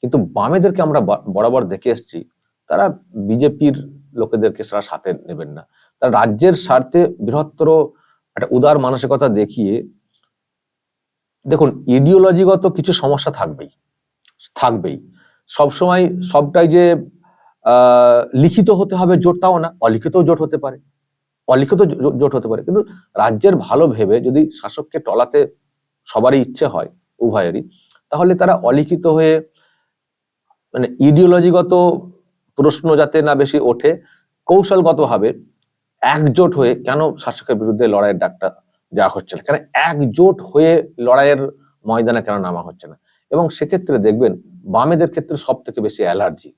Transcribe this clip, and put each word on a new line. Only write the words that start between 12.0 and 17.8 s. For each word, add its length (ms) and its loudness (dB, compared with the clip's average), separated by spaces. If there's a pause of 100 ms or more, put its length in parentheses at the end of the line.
কিছু 160 -4 (100)
সমস্যা 360 -2
থাকবেই, 320 -10 (920)
থাকবেই। 360 -2 (600)
সবসময় 480 0 (280)
সবটাই 420 2
যে, 100 6 (880)
আহ, 480 6 (220)